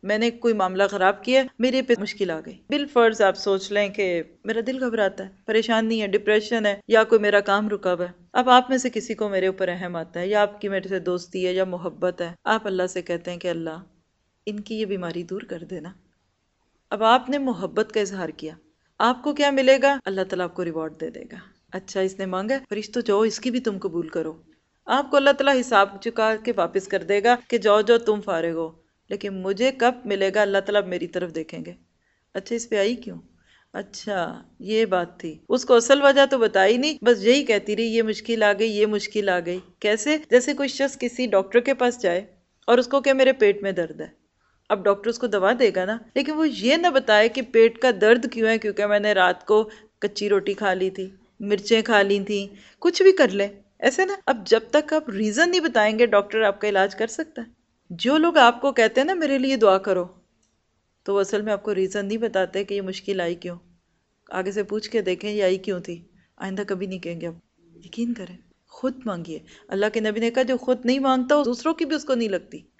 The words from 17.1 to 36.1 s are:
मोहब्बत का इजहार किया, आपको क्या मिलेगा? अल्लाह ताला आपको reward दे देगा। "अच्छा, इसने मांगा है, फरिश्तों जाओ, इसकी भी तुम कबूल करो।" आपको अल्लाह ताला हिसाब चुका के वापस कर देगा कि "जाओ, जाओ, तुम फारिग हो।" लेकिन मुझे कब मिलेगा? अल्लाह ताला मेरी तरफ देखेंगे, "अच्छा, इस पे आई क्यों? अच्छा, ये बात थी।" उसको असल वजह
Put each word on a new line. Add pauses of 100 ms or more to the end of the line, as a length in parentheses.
मोहब्बत
का
इजहार
किया, (420)
आपको
क्या
मिलेगा?
अल्लाह
ताला
आपको
reward
दे
देगा। (320)
"अच्छा,
इसने
मांगा
है,
फरिश्तों
जाओ,
इसकी
भी
तुम
कबूल
करो।" (440)
आपको
अल्लाह
ताला
हिसाब
चुका
के
वापस
कर
देगा (160)
कि
"जाओ,
जाओ,
तुम
फारिग
हो।" (260)
लेकिन
मुझे (100)
कब
मिलेगा?
अल्लाह
ताला
मेरी
तरफ
देखेंगे, (580)
"अच्छा,
इस
पे
आई
क्यों? (560)
अच्छा, (440)
ये
बात
थी।" (180)
उसको
असल
वजह